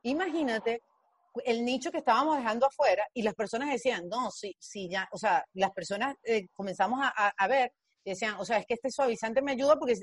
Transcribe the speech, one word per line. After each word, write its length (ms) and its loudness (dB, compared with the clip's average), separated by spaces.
imagínate 800 -2
el 180 2
nicho 280 -2
que 80 -2
estábamos 380 4
dejando 300 2
afuera 460 2
y 80 -4
las 140 0
personas 340 -2
decían, 400 -2
"No, 220 -2
si, 280 -10
si 300 -10
ya", 240 -2
o 40 -10
sea, 360 2
las 180 0
personas, 520 -4
eh, 300 0
comenzamos 480 0
a, 140 2
a, 220 2
a 100 4
ver, 240 2
y 60 -8
decían, 280 -4
"O 60 -6
sea, 140 0
es 80 0
que 80 -4
este 180 -4
suavizante 500 0
me 120 -2
ayuda 240 4
porque, 260 0